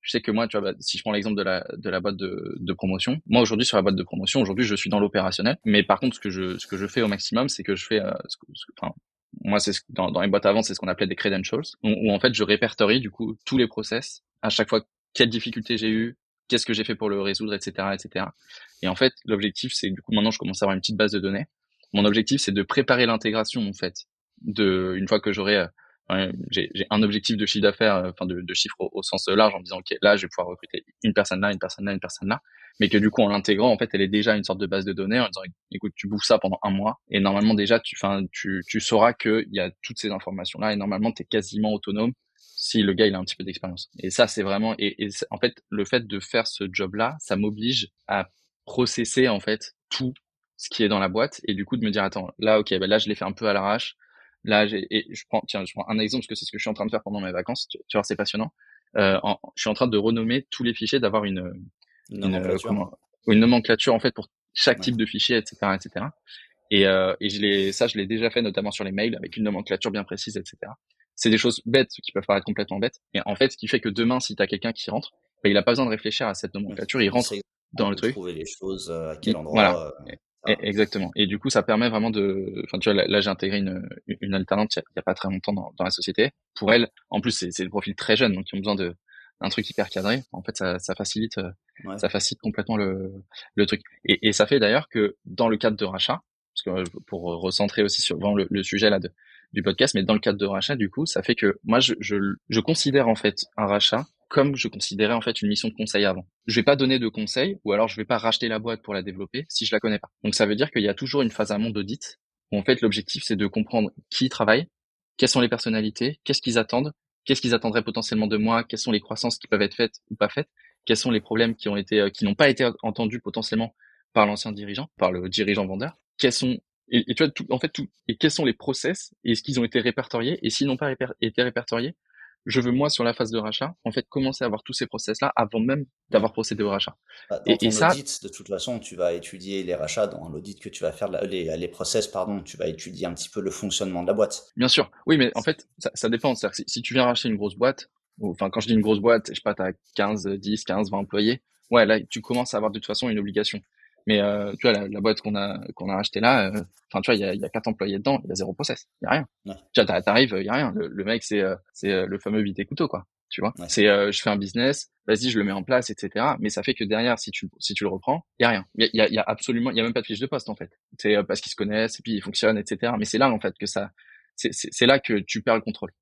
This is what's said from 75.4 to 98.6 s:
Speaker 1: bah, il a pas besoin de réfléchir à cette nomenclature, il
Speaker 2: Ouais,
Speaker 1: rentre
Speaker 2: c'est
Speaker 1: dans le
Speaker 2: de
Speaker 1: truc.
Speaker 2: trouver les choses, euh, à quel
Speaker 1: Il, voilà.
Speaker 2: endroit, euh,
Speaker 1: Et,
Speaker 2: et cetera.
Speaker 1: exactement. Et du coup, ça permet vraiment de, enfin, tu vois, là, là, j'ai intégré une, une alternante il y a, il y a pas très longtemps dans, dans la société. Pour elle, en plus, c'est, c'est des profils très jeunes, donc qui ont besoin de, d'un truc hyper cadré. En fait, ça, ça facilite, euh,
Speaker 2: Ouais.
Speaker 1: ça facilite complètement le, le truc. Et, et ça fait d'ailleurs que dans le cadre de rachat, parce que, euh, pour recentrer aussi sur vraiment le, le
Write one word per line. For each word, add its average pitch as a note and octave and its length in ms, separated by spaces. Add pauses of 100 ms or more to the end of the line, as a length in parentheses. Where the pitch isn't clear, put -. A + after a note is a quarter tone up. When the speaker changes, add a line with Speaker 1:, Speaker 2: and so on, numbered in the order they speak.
Speaker 1:
bah, G#2 80
il G2+ 60
a G#2 80
pas A#2+ 80
besoin C3 120
de A#2+ 60
réfléchir G#2+ 380
à G2 60
cette - 200
nomenclature, G#2 480
il G2+ 40
Speaker 2:
Ouais, G2 40
Speaker 1:
rentre B2 200
Speaker 2:
c'est G2+ 120 (300)
Speaker 1:
dans G2+ 180
le G2 60
Speaker 2:
de F#2 40
Speaker 1:
truc. A2+ 120
Speaker 2:
trouver F2+ 220
les D#2+ 120
choses, F#2+ 420
euh, E2 220
à D#2 60
quel - 180
Speaker 1:
Il, D#2+ 80
voilà. F#2 280
Speaker 2:
endroit, D#2+ 300
euh, C#2 120 (340)
Speaker 1:
Et, G#2+ 60
Speaker 2:
et - 20
cetera. - 140
Speaker 1:
exactement. G2 480
Et G#2 100
du G2+ 140
coup, C3+ 100
ça G2+ 140
permet A2+ 260
vraiment A2 200
de, G2 540
enfin, - 140
tu F#2+ 100
vois, G2+ 60
là, G2 140
là, G#2 120
j'ai G2 80
intégré F#2+ 300
une, F#2 280 (200)
une G2+ 280
alternante G2 420
il - 20
y - 20
a, - 100
il - 60
y F#2 40
a - 20
pas F#2 120
très - 140
longtemps F#2+ 240
dans, - 240
dans F2 80
la F#2 60
société. G#2 400 (240)
Pour G#2+ 180
elle, A#2 160 (220)
en G2+ 100
plus, A#2 120
c'est, F2+ 180
c'est F#2+ 140
des F2+ 40
profils G2+ 280
très A2 200
jeunes, A#2 180
donc F#2+ 100
qui - 100
ont G2+ 40
besoin G2+ 180
de, F2+ 180 (460)
d'un - 80
truc A2 200
hyper - 220
cadré. G#2 400
En F2+ 120
fait, - 140
ça, F#2 220
ça F#2 160
facilite, A2 440
euh, F#2 120 (340)
Speaker 2:
Ouais. G2 140
Speaker 1:
ça G2+ 100
facilite - 320
complètement A2+ 360
le, F#2+ 360 (420)
le G#2 120
truc. - 160 (220)
Et, G#2 240
et G#2 40
ça G#2 140
fait C#3+ 120
d'ailleurs A2+ 300
que G#2 360
dans A2+ 240
le A2 80
cadre A2 200
de G#2 80
rachat, F#2+ 380 (320)
parce - 100
que, G2 60
euh, F2+ 360
pour F2 160
recentrer F#2 600
aussi G2+ 180
sur - 160
vraiment G2+ 180
le, G2 160
le G2+ 140